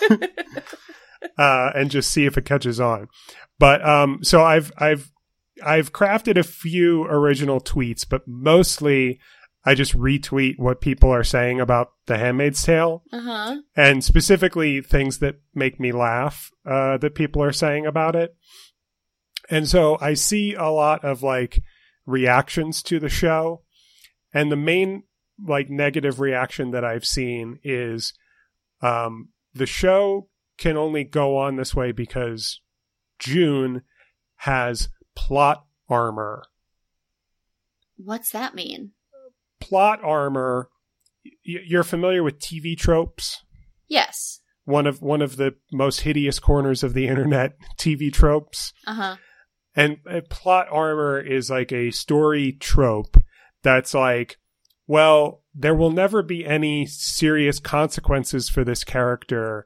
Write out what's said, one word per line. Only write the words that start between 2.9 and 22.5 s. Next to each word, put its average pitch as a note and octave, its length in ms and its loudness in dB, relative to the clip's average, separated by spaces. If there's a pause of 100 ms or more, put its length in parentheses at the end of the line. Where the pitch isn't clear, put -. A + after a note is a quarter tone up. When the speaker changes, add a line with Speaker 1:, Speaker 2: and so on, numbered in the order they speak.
Speaker 1:
But, C#3+ 280 6
um, C#3+ 360 2
so D#3+ 200 6
I've, D#3 340 2
I've, D3+ 340 -2 (520)
I've D3+ 300 0
crafted G3+ 440 2
a F3 60 4
few E3+ 600 0
original C#3+ 580 0
tweets, - 460 -4
but C3 200 -6
mostly C#3 920 2 (460)
I C3+ 100 6
just C3+ 220 0
retweet C3+ 600 0
what B2+ 240 -2
people C3 300 4
are A#2+ 120 2
saying B2 360 0
about A#2+ 320 0 (160)
The A2+ 100 0
Handmaid's B2+ 460 0
Tale, E3 480 2
Speaker 2:
Uh-huh. A#3 460 -8 (180)
Speaker 1:
and C#3 280 4
specifically D#3+ 800 2
things C3+ 380 0
that C#3+ 160 -2 (180)
make C3+ 260 -4
me B2 120 -2
laugh, A#2+ 600 -4 (140)
uh, C3+ 320 0
that D3 180 -4
people D3 280 -2
are C#3+ 100 0
saying D3+ 320 -2
about D#3+ 300 0
it. E3+ 200 -2 (1120)
And D#3 180 0
so D#3 340 4
I D3 140 0
see G#3 400 -2
a E3+ 140 -4
lot D#3 360 0
of, C3+ 180 -4
like, B2+ 380 0 (440)
reactions C3 800 0